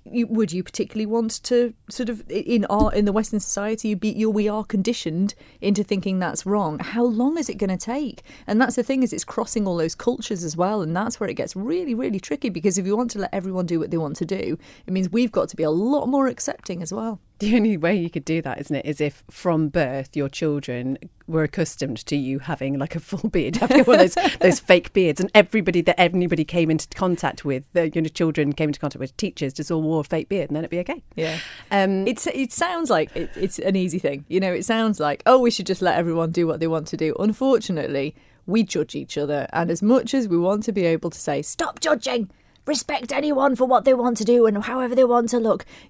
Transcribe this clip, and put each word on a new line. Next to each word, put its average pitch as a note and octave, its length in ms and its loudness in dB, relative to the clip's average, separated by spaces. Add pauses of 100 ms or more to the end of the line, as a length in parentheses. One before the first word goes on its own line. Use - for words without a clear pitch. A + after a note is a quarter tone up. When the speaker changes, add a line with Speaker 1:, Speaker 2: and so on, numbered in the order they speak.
Speaker 1:
you, A#3+ 240 -2
would A3 240 0
you F#3 140 -4
particularly - 400 -6
want A3 380 -2
to A#3+ 300 2 (160)
sort A#3+ 200 -4
of, A3+ 200 -8
i-, - 40 -8
in G#3+ 320 0
our, G#3+ 280 2
in G#3 120 2
the G3+ 80 2
Western G#3+ 260 0
society, G#3+ 500 -4
you G#3 60 0
be, G#3+ 140 -2
you, A3 200 0
we G#3 200 0
are G#3 160 -4
conditioned F#3+ 680 -2 (280)
into G3+ 200 2
thinking F#3+ 380 -2
that's - 260 -4
wrong. F#3 340 0
How A3+ 260 -2
long B3 320 2
is D4+ 100 -2
it - 100 -8
gonna F#3+ 200 0
take? B3+ 460 -6 (240)
And G#3+ 120 2
that's C4 160 4
the B3 80 0
thing, C4+ 180 0
is B3 120 0
it's - 100 -6
crossing A3 420 -4
all F3 120 -2
those D#3+ 180 0
cultures A3+ 480 -4
as D#3+ 140 -6
well. G3 240 0
And D#3+ 120 -2
that's A3 280 -2
where G3+ 80 -2
it - 60 -4
gets - 200 -6
really, C4+ 400 -2
really A3 240 -2
tricky, C#4 300 -4
because F3 280 0
if F#3+ 80 -2
you G3+ 120 0
want A#3+ 140 -2
to G#3+ 80 -8
let F#3+ 140 -4
everyone F#3 320 -2
do E3+ 140 0
what - 120 -4
they E3 60 -2
want D#3 200 -4
to E3+ 80 -4
do, F3+ 320 -4 (280)
it - 60 -8
means F#3 180 0
we've A#3 220 0
got F3+ 160 0
to - 80 -14
be D#3+ 80 -2
a D3+ 80 2
lot A#3 360 0
more C4+ 200 2
accepting - 560 -6
as D#3+ 80 -8
well. A3 300 -8 (180)
Speaker 2:
The G#3 160 2
only G#3+ 200 4
way E3+ 200 2
you E3+ 160 -2
could - 140 -6
do D#3+ 180 0
that, C3 180 -6
isn't C#3+ 140 -4
it, C3+ 100 -4
is D3+ 160 -4
if D3 300 -4
from D#3+ 380 0
birth C3+ 460 -2
your C#3+ 140 -2
children C3+ 720 -4 (260)
were D#3+ 180 0
accustomed D3+ 640 -4
to D3+ 100 -4
you C3+ 220 -2
having, C#3 400 -4
like, C#3 180 -4
a E3 40 -4
full - 320 -6
beard, E3 240 0
<laughs> A3 80 0
having B3+ 220 6
one B3+ 140 8
of - 140 6
those, F4 280 0
those G3 180 6
fake - 340 4
beards, E3+ 260 2
and F#3 140 0
everybody F#3+ 480 6
that E3+ 180 4
anybody F3 460 2
came E3 240 2
into D#3+ 200 2
contact F3 540 -2
with, C#3 200 -2 (100)
the, E3 160 4
you E3 140 -2
know, D#3+ 60 -2
children D3+ 440 0
came D3+ 160 0
into D3 100 -4
contact C#3+ 200 -6
with, - 180 -8
teachers, C#3+ 380 -4
just D#3 160 -6
all D#3+ 100 0
wore D#3 200 0
a - 20 -4
fake - 260 -4
beard, F3+ 220 -2
and D3 40 -4
then D#3 80 -4
it'd - 60 -8
be E3+ 120 -6
okay. D4+ 200 -8 (140)
Speaker 1:
Yeah. D#3+ 240 -4 (320)
Speaker 2:
Um, G3 360 2
Speaker 1:
It's, - 200 -2
it C4+ 240 -2
sounds E4+ 400 -2
like D#3+ 240 2
it, - 200 -6
it's - 220 -4
an F#3+ 180 0
easy F3+ 220 0
thing. C#3+ 300 -2
You F#3 120 0
know, F#3+ 140 0
it F3 120 -4
sounds A3 340 0
like, D3 260 -2
"Oh, C4 140 8
we A#3+ 100 4
should G3 160 -4
just F#3 160 -2
let F3+ 160 4
everyone E3 340 0
do E3+ 140 2
what D#3 140 0
they E3 80 0
want D#3+ 220 -2
to - 80 -6
do." D#3+ 220 0
Unfortunately, F#3 960 0 (300)
we G#3+ 180 2
judge - 320 -2
each - 220 -8
other, D3 340 -2
and E3+ 200 0
as E3+ 100 -2
much A#3 320 4
as B3 140 0
we E3+ 100 2
want G3 260 0
to A3+ 80 -2
be F#3 140 0
able E3 240 0
to - 100 -12
say, C#3+ 220 -4
"Stop - 380 -4
judging, B3 500 -2 (360)
respect C#4 460 -4
anyone C#4 440 2
for B3+ 100 2
what B3+ 200 4
they C4 80 8
want A#3+ 240 2
to A3 60 -4
do A#3 220 6
and G#3+ 180 2
however B3 320 -2
they C4 80 6
want A#3+ 260 4
to A#3+ 100 2
look." G#3+ 260 0 (240)